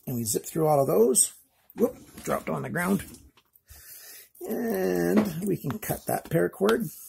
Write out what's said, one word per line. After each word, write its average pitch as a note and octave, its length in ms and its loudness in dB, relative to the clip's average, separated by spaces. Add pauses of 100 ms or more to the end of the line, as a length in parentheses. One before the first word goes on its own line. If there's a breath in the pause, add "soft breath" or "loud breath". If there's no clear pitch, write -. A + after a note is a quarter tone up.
and B2+ 100 -4
we A#2 80 -2
zip A2+ 220 -2
through D#3+ 220 0
all D3 120 6
of C#3 80 4
those. A3 460 4 (420)
Whoop, - 220 0 (260)
dropped - 260 -2
on D#3 120 -4
the C3 80 -8
ground. F3 340 -2 (1400 loud breath)
And F#3+ 1000 0
we F#3 120 0
can - 220 -6
cut - 260 -6
that - 240 -2
paracord F3+ 640 0 (160)